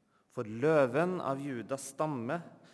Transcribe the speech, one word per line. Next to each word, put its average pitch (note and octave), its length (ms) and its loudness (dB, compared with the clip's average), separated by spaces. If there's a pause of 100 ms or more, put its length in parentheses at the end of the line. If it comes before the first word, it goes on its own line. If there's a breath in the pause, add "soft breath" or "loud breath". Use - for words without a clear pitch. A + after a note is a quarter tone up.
(380 soft breath)
for A#2+ 80 -4
løven C#3 720 4
av C3+ 240 -4
Judas C3+ 540 -6
stamme, C#3+ 400 -2 (380 loud breath)